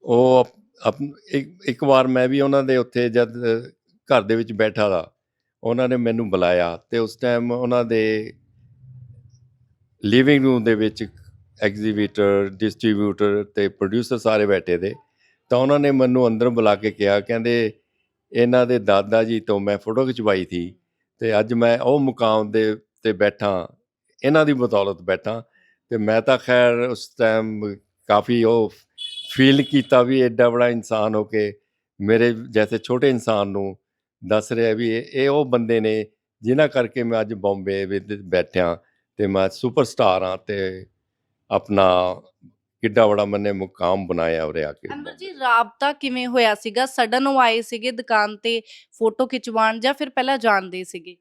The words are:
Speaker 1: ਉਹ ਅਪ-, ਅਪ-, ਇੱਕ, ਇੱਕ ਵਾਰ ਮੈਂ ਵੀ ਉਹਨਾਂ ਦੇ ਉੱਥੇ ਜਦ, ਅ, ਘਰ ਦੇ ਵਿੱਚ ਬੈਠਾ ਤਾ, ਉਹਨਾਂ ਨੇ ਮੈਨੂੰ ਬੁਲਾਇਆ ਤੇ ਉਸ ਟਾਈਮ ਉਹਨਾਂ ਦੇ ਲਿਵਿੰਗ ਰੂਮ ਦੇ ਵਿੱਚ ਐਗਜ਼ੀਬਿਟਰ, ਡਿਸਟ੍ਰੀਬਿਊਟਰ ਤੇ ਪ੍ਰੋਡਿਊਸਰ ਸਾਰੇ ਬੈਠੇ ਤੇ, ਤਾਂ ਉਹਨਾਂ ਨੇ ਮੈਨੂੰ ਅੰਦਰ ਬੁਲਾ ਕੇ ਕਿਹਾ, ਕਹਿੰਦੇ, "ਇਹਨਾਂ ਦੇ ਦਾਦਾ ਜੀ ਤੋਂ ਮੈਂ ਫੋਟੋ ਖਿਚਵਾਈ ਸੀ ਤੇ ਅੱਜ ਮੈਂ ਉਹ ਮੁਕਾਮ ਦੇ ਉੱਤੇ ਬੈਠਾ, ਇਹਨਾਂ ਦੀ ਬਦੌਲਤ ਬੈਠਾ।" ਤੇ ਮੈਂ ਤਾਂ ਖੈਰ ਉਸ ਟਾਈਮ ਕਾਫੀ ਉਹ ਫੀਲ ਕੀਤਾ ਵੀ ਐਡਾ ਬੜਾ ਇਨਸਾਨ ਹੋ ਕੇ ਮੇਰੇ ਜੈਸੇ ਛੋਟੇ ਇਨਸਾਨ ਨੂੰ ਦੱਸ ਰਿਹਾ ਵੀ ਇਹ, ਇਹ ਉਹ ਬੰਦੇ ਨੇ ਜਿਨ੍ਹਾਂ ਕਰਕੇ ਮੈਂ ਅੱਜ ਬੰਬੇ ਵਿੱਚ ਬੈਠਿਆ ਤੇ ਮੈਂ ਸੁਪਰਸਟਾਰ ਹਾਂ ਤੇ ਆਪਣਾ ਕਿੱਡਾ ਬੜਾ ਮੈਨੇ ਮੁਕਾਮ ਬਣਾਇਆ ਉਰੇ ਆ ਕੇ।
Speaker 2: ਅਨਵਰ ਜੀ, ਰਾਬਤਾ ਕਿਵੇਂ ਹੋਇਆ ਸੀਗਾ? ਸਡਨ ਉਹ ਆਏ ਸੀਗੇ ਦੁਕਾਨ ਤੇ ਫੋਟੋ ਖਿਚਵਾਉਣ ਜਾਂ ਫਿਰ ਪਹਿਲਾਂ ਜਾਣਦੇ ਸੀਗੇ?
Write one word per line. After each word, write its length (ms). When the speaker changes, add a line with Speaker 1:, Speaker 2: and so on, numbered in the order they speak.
Speaker 1:
ਉਹ 440
ਅਪ-, 160
ਅਪ-, 280
ਇੱਕ, 340
ਇੱਕ 180
ਵਾਰ 240
ਮੈਂ 200
ਵੀ 140
ਉਹਨਾਂ 220
ਦੇ 140
ਉੱਥੇ 320
ਜਦ, 200
ਅ, 400
ਘਰ 280
ਦੇ 140
ਵਿੱਚ 180
ਬੈਠਾ 360
ਤਾ, 260
ਉਹਨਾਂ 260
ਨੇ 60
ਮੈਨੂੰ 340
ਬੁਲਾਇਆ 480
ਤੇ 80
ਉਸ 180
ਟਾਈਮ 360
ਉਹਨਾਂ 340
ਦੇ 480
ਲਿਵਿੰਗ 400
ਰੂਮ 180
ਦੇ 120
ਵਿੱਚ 320
ਐਗਜ਼ੀਬਿਟਰ, 920
ਡਿਸਟ੍ਰੀਬਿਊਟਰ 920
ਤੇ 240
ਪ੍ਰੋਡਿਊਸਰ 500
ਸਾਰੇ 280
ਬੈਠੇ 320
ਤੇ, 160
ਤਾਂ 80
ਉਹਨਾਂ 220
ਨੇ 120
ਮੈਨੂੰ 360
ਅੰਦਰ 220
ਬੁਲਾ 260
ਕੇ 160
ਕਿਹਾ, 280
ਕਹਿੰਦੇ, 540
"ਇਹਨਾਂ 340
ਦੇ 140
ਦਾਦਾ 440
ਜੀ 160
ਤੋਂ 200
ਮੈਂ 180
ਫੋਟੋ 280
ਖਿਚਵਾਈ 440
ਸੀ 260
ਤੇ 200
ਅੱਜ 140
ਮੈਂ 260
ਉਹ 200
ਮੁਕਾਮ 520
ਦੇ 200
ਉੱਤੇ 420
ਬੈਠਾ, 560
ਇਹਨਾਂ 220
ਦੀ 80
ਬਦੌਲਤ 480
ਬੈਠਾ।" 420
ਤੇ 80
ਮੈਂ 240
ਤਾਂ 160
ਖੈਰ 360
ਉਸ 440
ਟਾਈਮ 580
ਕਾਫੀ 360
ਉਹ 300
ਫੀਲ 260
ਕੀਤਾ 400
ਵੀ 200
ਐਡਾ 280
ਬੜਾ 200
ਇਨਸਾਨ 460
ਹੋ 80
ਕੇ 300
ਮੇਰੇ 320
ਜੈਸੇ 280
ਛੋਟੇ 320
ਇਨਸਾਨ 380
ਨੂੰ 300
ਦੱਸ 240
ਰਿਹਾ 220
ਵੀ 160
ਇਹ, 140
ਇਹ 160
ਉਹ 160
ਬੰਦੇ 340
ਨੇ 260
ਜਿਨ੍ਹਾਂ 260
ਕਰਕੇ 360
ਮੈਂ 180
ਅੱਜ 120
ਬੰਬੇ 520
ਵਿੱਚ 200
ਬੈਠਿਆ 540
ਤੇ 100
ਮੈਂ 220
ਸੁਪਰਸਟਾਰ 760
ਹਾਂ 140
ਤੇ 480
ਆਪਣਾ 640
ਕਿੱਡਾ 260
ਬੜਾ 180
ਮੈਨੇ 260
ਮੁਕਾਮ 560
ਬਣਾਇਆ 380
ਉਰੇ 180
ਆ 100
ਕੇ। 200
Speaker 2:
ਅਨਵਰ 220
ਜੀ, 240
ਰਾਬਤਾ 540
ਕਿਵੇਂ 340
ਹੋਇਆ 280
ਸੀਗਾ? 300
ਸਡਨ 420
ਉਹ 120
ਆਏ 220
ਸੀਗੇ 300
ਦੁਕਾਨ 460
ਤੇ 240
ਫੋਟੋ 280
ਖਿਚਵਾਉਣ 520
ਜਾਂ 140
ਫਿਰ 160
ਪਹਿਲਾਂ 280
ਜਾਣਦੇ 460
ਸੀਗੇ? 380